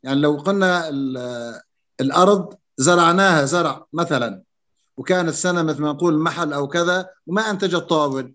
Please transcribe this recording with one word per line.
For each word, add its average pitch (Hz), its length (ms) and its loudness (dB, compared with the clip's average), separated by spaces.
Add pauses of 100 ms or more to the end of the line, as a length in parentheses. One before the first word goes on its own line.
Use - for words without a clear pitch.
يعني 135 160 0
لو 147 180 2
قلنا 180 520 0
ال-، 123 720 -8 (400)
الأرض 180 560 2 (200)
زرعناها 175 680 4
زرع 156 480 -2
مثلا، 131 500 -2 (540)
وكانت 175 320 0
سنة 170 340 0
مثل 151 180 -2
ما 151 100 -2
نقول 156 280 0
محل 160 340 -2
أو 143 140 -4
كذا 180 420 -2 (180)
وما 214 220 -2
أنتجت 185 260 -2
طاول 143 600 -2